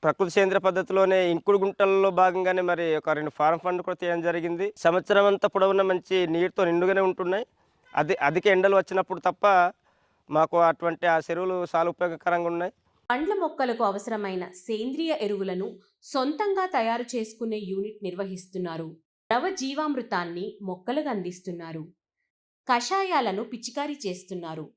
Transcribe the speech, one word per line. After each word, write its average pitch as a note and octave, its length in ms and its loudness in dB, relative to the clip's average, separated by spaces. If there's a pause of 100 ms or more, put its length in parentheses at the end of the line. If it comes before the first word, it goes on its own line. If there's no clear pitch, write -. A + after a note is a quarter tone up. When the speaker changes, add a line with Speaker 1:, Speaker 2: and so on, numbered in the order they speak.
Speaker 1:
ప్రకృతి D#3+ 280 2
సేంద్రియ F#3+ 280 4
పద్ధతిలోనే F#3 720 2
ఇంకుడు F#3 260 2
గుంటల్లో G3 540 2
భాగంగానే F#3 500 2
మరి E3+ 340 0
ఒక D#3 140 -4
రెండు D3+ 200 -2
ఫారం D#3 280 2
ఫండ్ F3+ 240 -4
కూడా F3+ 140 -6
తీయడం E3+ 260 -2
జరిగింది. E3+ 560 -2
సంవత్సరం F#3 480 4
అంతా G3+ 220 2
పొడవునా G3 360 2
మంచి F#3 440 0
నీటితో F3 380 0
నిండుగానే F3+ 360 2
ఉంటున్నాయి. F#3+ 440 -2 (500)
అది D#3 200 2
అధిక D#3 320 2
ఎండలు G3 280 6
వచ్చినప్పుడు F#3 440 0
తప్ప F#3 520 4 (580)
మాకు D#3 280 2
అటువంటి E3+ 500 2
ఆ E3 100 4
చెరువులు F3+ 460 -2 (120)
చాలా E3+ 140 2
ఉపయోగకరంగా F3 580 -2
ఉన్నాయి. E3+ 240 -4 (400)
Speaker 2:
పండ్ల D#4 220 -2
మొక్కలకు C4+ 500 -2
అవసరమైన G3 640 -4
సేంద్రియ C4 760 -4
ఎరువులను G3 560 -4 (260)
సొంతంగా F#4 640 -2
తయారు A#3 380 -2 (120)
చేసుకునే A3 420 -4
యూనిట్ G3+ 460 -8
నిర్వహిస్తున్నారు. F3+ 920 -8 (380)
నవ C4+ 160 0
జీవామృతాన్ని B3 1120 -4
మొక్కలకు A#3+ 480 -6
అందిస్తున్నారు. F3 760 -6 (840)
కషాయాలను B3 720 0
పిచికారీ C#4+ 540 -8 (100)
చేస్తున్నారు. E3+ 680 -8